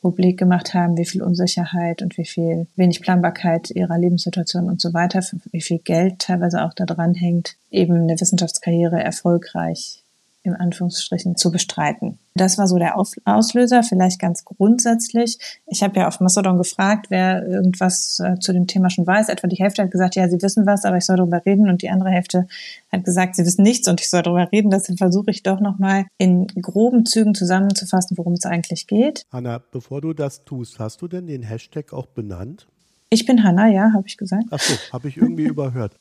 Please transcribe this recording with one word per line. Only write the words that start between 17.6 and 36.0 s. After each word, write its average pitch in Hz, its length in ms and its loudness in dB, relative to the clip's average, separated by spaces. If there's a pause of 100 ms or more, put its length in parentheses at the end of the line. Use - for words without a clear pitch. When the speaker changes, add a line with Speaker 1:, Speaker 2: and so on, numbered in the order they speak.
Speaker 1:
äh, 180 180 0
zu 185 140 -2
dem 180 120 2
Thema 185 240 2
schon 180 160 0
weiß. 208 220 2
Etwa - 200 -4
die 175 100 -2
Hälfte 196 260 0
hat 185 80 -2
gesagt, 180 240 0
ja, 180 140 2
sie 175 120 0
wissen 196 240 2
was, 202 200 2
aber 190 100 2
ich 180 100 0
soll 190 120 2
darüber 175 280 0
reden. 202 240 4
Und 180 120 2
die - 80 -8
andere 190 220 0
Hälfte 180 360 0 (420)
hat 185 140 -4
gesagt, 185 320 0
sie 180 100 2
wissen 180 180 4
nichts 226 260 4
und 175 100 2
ich - 100 -6
soll 175 140 2
darüber 175 260 2
reden. 208 220 2
Deshalb 190 260 0
versuche 190 320 2
ich - 140 -4
doch 190 160 0
nochmal 196 460 0 (120)
in 180 300 4
groben 226 580 2
Zügen 214 300 2
zusammenzufassen, 185 840 0
worum 175 160 -2
es 175 120 -4
eigentlich 170 420 -6
geht. 269 360 0 (100)
Speaker 2:
Hanna, 123 280 -6 (100)
bevor 135 280 -10
du 160 140 -6
das 147 320 -8
tust, 123 340 -12
hast 110 220 -10
du 175 80 -10
denn 180 180 -10
den 135 160 -10
Hashtag 113 480 -12
auch 135 140 -12
benannt? 104 600 -12 (440)
Speaker 1:
Ich 226 160 2
bin 240 180 4
Hanna, 196 240 6
ja, 208 260 6
habe 196 140 0
ich - 100 -14
gesagt. 202 340 -4
Speaker 2:
Ach 147 80 -4
so, - 160 0 (180)
habe 131 160 -6
ich 131 80 -14
irgendwie 165 260 2
<laughs> 156 40 2
überhört. 131 540 -4